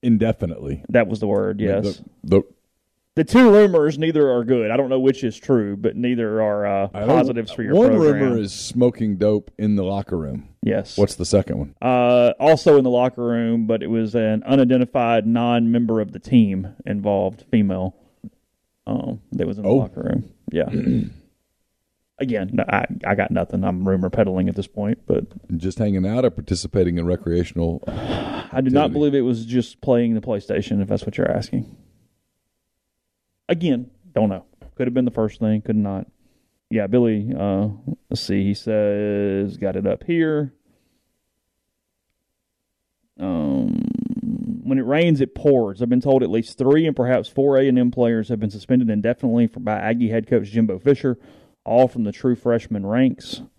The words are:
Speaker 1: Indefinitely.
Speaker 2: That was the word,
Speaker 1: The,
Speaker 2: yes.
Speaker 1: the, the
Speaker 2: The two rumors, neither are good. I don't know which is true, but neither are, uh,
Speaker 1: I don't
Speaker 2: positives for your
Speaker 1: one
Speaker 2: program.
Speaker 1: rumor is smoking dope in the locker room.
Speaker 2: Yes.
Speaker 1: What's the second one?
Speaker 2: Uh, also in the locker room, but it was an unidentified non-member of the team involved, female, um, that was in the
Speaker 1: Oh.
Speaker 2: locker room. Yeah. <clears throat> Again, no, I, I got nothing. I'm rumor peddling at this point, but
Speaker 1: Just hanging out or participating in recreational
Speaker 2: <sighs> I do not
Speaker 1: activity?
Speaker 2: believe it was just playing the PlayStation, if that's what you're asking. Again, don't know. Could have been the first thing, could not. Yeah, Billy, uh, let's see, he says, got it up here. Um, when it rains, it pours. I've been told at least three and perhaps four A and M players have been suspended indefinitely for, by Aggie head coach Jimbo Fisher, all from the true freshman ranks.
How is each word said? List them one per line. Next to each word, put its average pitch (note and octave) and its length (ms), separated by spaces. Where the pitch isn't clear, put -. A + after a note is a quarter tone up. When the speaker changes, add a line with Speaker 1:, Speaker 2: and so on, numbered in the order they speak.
Speaker 1:
Indefinitely. G2 880
Speaker 2:
That A#2+ 180
was G#2 120
the G#2+ 80
word, G2+ 320
Speaker 1:
The, A2 60
Speaker 2:
yes. G2 360
Speaker 1:
the, - 180
the - 20
Speaker 2:
The D#3 80
two A#3+ 280
rumors, E3 480
neither D#3 320
are B2 120
good. A2+ 280
I A#2+ 60
don't C3+ 120
know C3 100
which C3+ 240
is A#2 140
true, G#2 400
but A2 180
neither A#2 460
are, G#2 240
uh, G2 300
Speaker 1:
I G2+ 60
don't A2 80
Speaker 2:
positives A#2 420
for - 100
your C3+ 140
Speaker 1:
one A#3+ 160
Speaker 2:
program. D3+ 320
Speaker 1:
rumor B2 160
is G2+ 120
smoking A#2+ 680
dope G#2 420
in G#2 160
the G2 80
locker G2 340
room. C#2+ 320
Speaker 2:
Yes. G2+ 340
Speaker 1:
What's G2+ 160
the - 120
second - 340
one? C#2+ 200
Speaker 2:
Uh, B2 600
also D3+ 400
in C3 40
the B2+ 60
locker B2 340
room, A#2 440
but A2+ 160
it D2 40
was A2+ 280
an A2 320
unidentified B2 800
non-member A#2 760
of G2+ 100
the - 80
team G2 560
involved, G2+ 640
female, F#2+ 440
um, - 340
that - 120
was G2+ 120
in G#2+ 60
the G2 60
Speaker 1:
Oh. A#2 60
Speaker 2:
locker - 260
room. - 280
Yeah. D#2+ 180
<clears throat> B2+ 340
Again, G#2+ 340
no, A#2 140
I, - 180
I G2 100
got F#2+ 140
nothing. F#2+ 340
I'm F#2 240
rumor F#2+ 220
peddling F#2+ 400
at F#2+ 60
this G2 120
point, G#2 380
but - 200
Speaker 1:
Just F2+ 200
hanging G2 300
out B2 180
or A#2 60
participating F2 680
in E2+ 80
recreational E2+ 800
Speaker 2:
<sighs> - 40
I - 720
do C3 100
not D3 140
Speaker 1:
activity? B2+ 80
Speaker 2:
believe D3 220
it C#3 60
was A#2 240
just A#2+ 360
playing A#2+ 340
the G#2+ 60
PlayStation, G#2 600
if F#2+ 60
that's G#2 180
what - 120
you're - 120
asking. - 460
Again, D#3+ 420
don't G#2+ 160
know. F#2+ 160
Could B2+ 120
have A#2+ 60
been B2+ 120
the A#2+ 60
first A2 280
thing, G#2+ 220
could G#2+ 140
not. G2 320
Yeah, G#2+ 180
Billy, A2+ 500
uh, G2 300
let's - 120
see, G2+ 220
he G2+ 100
says, G2+ 1040
got F#2+ 180
it F#2+ 100
up - 200
here. D#3 480
Um, C#2+ 600
when C3+ 140
it B2+ 80
rains, D3+ 340
it C3 160
pours. A2+ 460
I've A#2+ 80
been B2 100
told C3 240
at F2+ 80
least A2+ 260
three D3 300
and D3+ 80
perhaps B2 320
four C#3 300
A C3+ 100
and B2+ 100
M B2 140
players A#2 380
have A2+ 100
been A2 100
suspended A#2 400
indefinitely A2+ 580
for, - 120
by G#2+ 180
Aggie A2+ 320
head A2+ 160
coach G#2+ 240
Jimbo G#2+ 300
Fisher, C3+ 400
all B2 240
from A#2 160
the G#2 80
true B2+ 220
freshman A2 500
ranks. B2 560